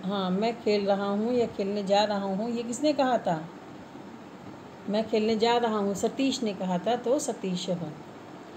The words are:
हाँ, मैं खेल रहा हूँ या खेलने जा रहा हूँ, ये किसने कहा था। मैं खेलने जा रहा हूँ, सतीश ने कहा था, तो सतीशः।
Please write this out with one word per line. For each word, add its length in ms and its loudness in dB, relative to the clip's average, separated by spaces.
हाँ, 280 0
मैं 320 0
खेल 240 4
रहा 200 2
हूँ 280 2
या 140 4
खेलने 360 -2
जा 200 6
रहा 220 0
हूँ, 260 -2
ये 120 -2
किसने 300 2
कहा 240 4
था। 320 0
मैं 200 0
खेलने 260 2
जा 220 4
रहा 200 2
हूँ, 180 0
सतीश 480 0
ने 100 0
कहा 240 0
था, 180 2
तो 240 2
सतीशः। 580 -2